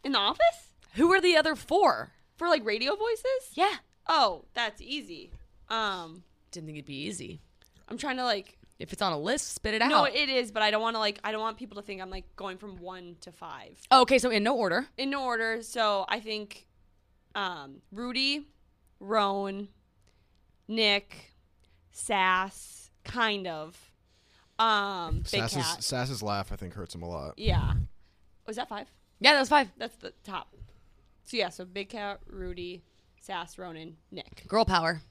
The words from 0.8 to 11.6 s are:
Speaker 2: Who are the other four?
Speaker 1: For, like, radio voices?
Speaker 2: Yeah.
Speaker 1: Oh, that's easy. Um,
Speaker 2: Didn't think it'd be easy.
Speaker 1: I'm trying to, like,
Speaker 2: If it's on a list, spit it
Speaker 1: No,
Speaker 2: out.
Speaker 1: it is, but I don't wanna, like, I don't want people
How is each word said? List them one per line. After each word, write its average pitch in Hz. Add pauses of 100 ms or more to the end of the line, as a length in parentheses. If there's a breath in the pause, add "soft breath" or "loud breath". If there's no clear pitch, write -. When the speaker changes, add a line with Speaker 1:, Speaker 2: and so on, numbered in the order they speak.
Speaker 2:
Who 330
are 381
the 349
other 311
four? 277 (240)
Speaker 1:
For, 339
like, 302
radio 226
voices? 480
Speaker 2:
Yeah. 370 (320)
Speaker 1:
Oh, 240 (100)
that's 226
easy. 208 (380)
Um, 185 (260)
Speaker 2:
Didn't 160
think 151
it'd 139
be 143
easy. 165 (480)
Speaker 1:
I'm 233
trying 262
to, 254
like, 208 (220)
Speaker 2:
If -
it's -
on 180
a 147
list, 208
spit 214
it 220
Speaker 1:
No, 285
Speaker 2:
out. 247
Speaker 1:
it 285
is, 247
but 214
I 214
don't 214
wanna, 226
like, 208
I 214
don't 214
want 226
people 214